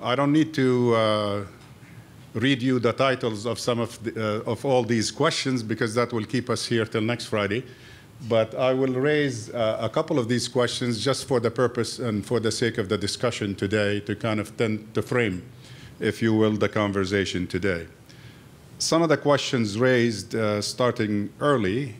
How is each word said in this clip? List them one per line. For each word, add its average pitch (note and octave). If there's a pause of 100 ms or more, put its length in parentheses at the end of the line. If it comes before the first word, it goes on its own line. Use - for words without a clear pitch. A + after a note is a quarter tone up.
I A#2+
don't C#3+
need D#3
to, B2
uh, G#2 (920)
read B2
you B2+
the A2+
titles A#2+
of A2+
some A#2+
of G#2+
the, A2
uh, B2
of A2
all B2+
these A2
questions, C#3
because A2
that A#2+
will G#2+
keep A#2+
us A2+
here A2+
till A2+
next A#2
Friday. G#2 (640)
But A2
I C3
will C3
raise, C3+
uh, A2
a A2+
couple D#3+
of A#2
these A#2
questions A#2+
just C3+
for C3
the A2
purpose A#2+
and G#2+
for A#2+
the A2
sake A2+
of G2
the G2+
discussion G2+
today, G#2
to G#2
kind G#2+
of -
tend A2
to G#2+
frame, A2 (540)
if -
you A2+
will, A2
the G#2
conversation G2
today. F2 (920)
Some D#3+
of E3
the C#3+
questions A#2+
raised, A#2
uh, G#2
starting G#2+ (100)
early, B2